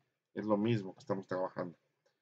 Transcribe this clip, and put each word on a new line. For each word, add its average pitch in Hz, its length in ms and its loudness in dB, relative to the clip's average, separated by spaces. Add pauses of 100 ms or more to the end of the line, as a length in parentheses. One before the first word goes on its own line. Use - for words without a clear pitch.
(340)
Es 101 120 -4
lo 107 100 4
mismo 101 380 2
que - 60 -20
estamos 98 260 -4
trabajando. 90 520 -4 (440)